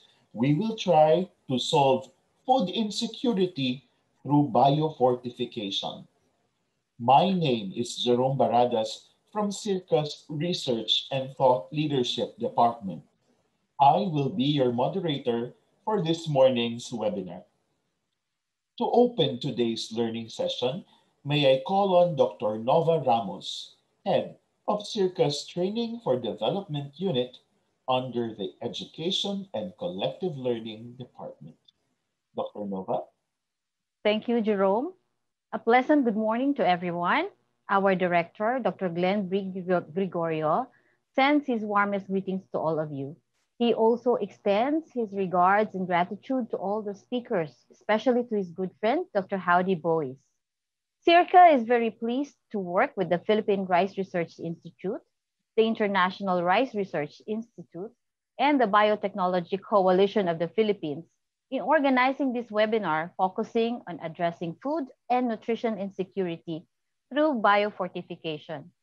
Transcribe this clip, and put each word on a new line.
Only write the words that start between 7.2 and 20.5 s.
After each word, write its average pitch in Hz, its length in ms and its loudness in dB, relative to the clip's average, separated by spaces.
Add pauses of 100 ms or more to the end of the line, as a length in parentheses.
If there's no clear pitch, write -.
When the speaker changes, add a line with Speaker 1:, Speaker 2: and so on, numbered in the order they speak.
Speaker 1:
name 127 480 0
is 117 200 -6
Jerome 123 380 2
Baradas 117 800 0 (180)
from 208 200 -2
circa's 180 760 -2
Research 143 840 -2
and 131 260 -4
Thought 131 340 2
Leadership 139 680 -2
Department. - 640 0 (760)
I 170 300 4
will 139 200 0
be 117 160 -2
your 135 260 2
moderator 127 840 -2 (320)
for 208 180 0
this 165 240 -2
morning's 120 600 2
webinar. 98 540 -6 (1400)
To - 100 -2
open 156 500 2
today's 117 520 -4
learning 113 380 -4
session, 123 540 -4 (400)